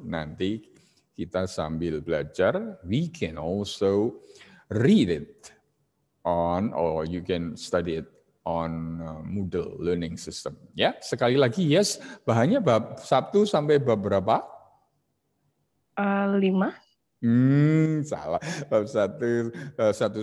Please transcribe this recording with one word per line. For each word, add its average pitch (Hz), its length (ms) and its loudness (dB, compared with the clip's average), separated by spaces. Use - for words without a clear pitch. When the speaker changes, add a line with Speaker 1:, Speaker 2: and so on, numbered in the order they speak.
Speaker 1:
Nanti 85 560 -6
kita 92 320 -4
sambil 80 480 -4
belajar, 92 880 -2
we 147 240 -2
can 80 240 -8
also 98 880 -2
read 117 400 4
it - 400 -8
on, 87 480 0
or 80 320 -2
you 85 160 -6
can 85 400 -4
study 85 400 -2
it 76 80 -12
on, 82 560 -6
eh, 80 240 -12
Moodle 90 560 -6
Learning 85 400 -4
System. - 400 -12
Ya, 156 240 0
sekali 127 400 0
lagi, 135 240 2
yes, 170 340 2
bahannya 123 320 4
bab 117 400 2
satu 202 480 2
sampai 151 320 4
bab 113 240 2
berapa? 98 400 2
Speaker 2:
Eh, 202 320 2
lima. 190 380 2
Speaker 1:
Hmm, 147 800 4
salah. 82 400 -4
Bab 107 160 2
satu, 117 720 -2
eh, 143 400 0
satu, 107 280 -2